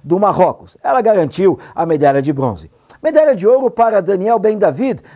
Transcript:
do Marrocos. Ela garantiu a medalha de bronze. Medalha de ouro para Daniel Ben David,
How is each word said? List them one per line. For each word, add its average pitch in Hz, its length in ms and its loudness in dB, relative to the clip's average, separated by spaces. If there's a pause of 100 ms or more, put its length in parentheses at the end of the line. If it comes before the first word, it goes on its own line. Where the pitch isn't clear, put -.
do 170 160 -2
Marrocos. 185 640 -2
Ela 247 200 0
garantiu 185 560 0 (160)
a 170 100 -4
medalha 143 380 0
de 147 100 -2
bronze. 113 380 -6 (300)
Medalha 302 360 2
de 180 100 -6
ouro 254 240 2
para 220 320 0
Daniel 196 380 -2
Ben 214 180 0
David, 190 440 -2 (140)